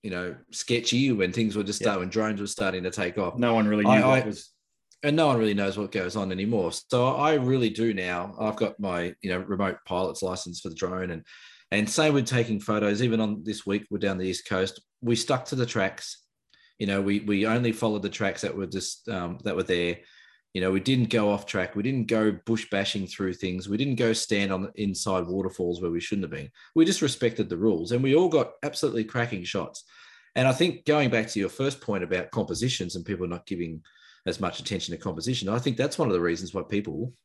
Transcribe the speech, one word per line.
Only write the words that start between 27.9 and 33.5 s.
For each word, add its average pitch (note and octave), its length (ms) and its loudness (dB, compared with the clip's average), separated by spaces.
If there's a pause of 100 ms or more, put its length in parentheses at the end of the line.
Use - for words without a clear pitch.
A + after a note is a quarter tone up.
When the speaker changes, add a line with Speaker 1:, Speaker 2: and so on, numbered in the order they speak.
Speaker 1:
and B2 100 2
we C3+ 120 4
all F3 160 6
got D3+ 220 2 (100)
absolutely C3+ 420 0
cracking A2 400 -2
shots. - 400 -6 (500)
And B2+ 140 4
I C3 40 6
think E3 340 2
going D3 240 4
back A2 180 2
to - 100 -4
your G2 120 0
first C3+ 320 -2
point G2+ 200 -2
about F2+ 280 -2
compositions F#2+ 680 -2
and E2+ 80 -8
people F2+ 240 -4
not F2 180 -8
giving E2 360 -6 (440)